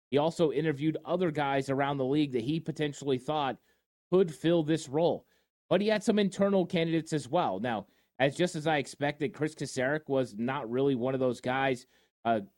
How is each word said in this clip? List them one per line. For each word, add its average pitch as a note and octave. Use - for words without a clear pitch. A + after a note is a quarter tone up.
He C3+
also C#3+
interviewed D3+
other F3
guys C#3
around C#3
the C3+
league C#3+
that A#2
he D#3
potentially C#3+
thought C3
could F3+
fill E3+
this D#3
role. C#3+
But F#3
he G#3
had G#3+
some G#3
internal G3
candidates E3
as C3
well. B2
Now, A2
as C#3
just F3
as D3+
I D#3
expected, C#3+
Chris D#3
Kasarik C#3
was C3
not A#2+
really C3+
one C3
of C3
those B2+
guys. C3
Uh, A2+